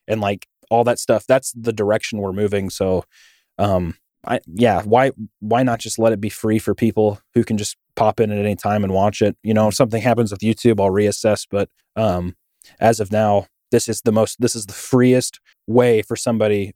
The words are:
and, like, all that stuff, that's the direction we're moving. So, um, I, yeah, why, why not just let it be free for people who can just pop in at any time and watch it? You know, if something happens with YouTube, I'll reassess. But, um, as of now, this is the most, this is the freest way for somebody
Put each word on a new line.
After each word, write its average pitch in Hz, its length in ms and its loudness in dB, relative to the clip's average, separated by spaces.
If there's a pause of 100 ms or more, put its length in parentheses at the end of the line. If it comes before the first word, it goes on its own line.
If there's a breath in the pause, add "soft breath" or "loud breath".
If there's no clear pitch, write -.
and, 110 120 -2
like, 101 280 -4 (240)
all 117 140 4
that 120 140 2
stuff, 110 280 -2
that's 131 260 2
the 113 180 -6
direction 107 480 -2
we're 98 140 -4
moving. 98 380 -2
So, 92 340 -2 (540 soft breath)
um, 92 360 -2 (300)
I, 117 220 -4
yeah, 95 360 0
why, 120 280 2 (280)
why 113 240 -2
not 117 160 -2
just 113 200 -10
let 113 140 4
it 101 80 -4
be 107 80 -4
free 110 300 -2
for 104 160 -2
people 107 440 0 (160)
who 117 80 4
can 110 140 -2
just 101 200 -8 (180)
pop 107 240 0
in 107 120 2
at 104 120 -4
any 104 120 0
time 104 280 -2
and 95 100 -2
watch 101 280 0
it? 101 220 2
You 110 100 -2
know, 107 140 4
if 101 80 -2
something 113 260 0
happens 117 300 0
with 98 100 -10
YouTube, 110 380 2
I'll 98 120 4
reassess. 104 580 0
But, 101 200 -2 (260)
um, 90 400 -2 (440 soft breath)
as 113 200 2
of 101 120 -4
now, 104 360 2 (240)
this 117 180 2
is 107 120 -6
the 113 100 0
most, 107 280 0
this 117 160 -2
is 107 120 -10
the 98 60 -18
freest 127 680 2 (280 soft breath)
way 117 360 4
for 117 120 -6
somebody 107 600 -2